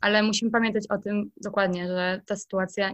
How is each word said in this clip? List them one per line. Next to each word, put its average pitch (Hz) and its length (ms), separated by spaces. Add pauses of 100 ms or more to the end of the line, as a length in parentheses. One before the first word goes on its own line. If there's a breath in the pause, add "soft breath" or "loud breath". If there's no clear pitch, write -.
ale 214 220
musimy 220 280
pamiętać 226 380
o 202 80
tym 208 340 (120)
dokładnie, 190 440
że 185 380
ta 208 100
sytuacja 190 580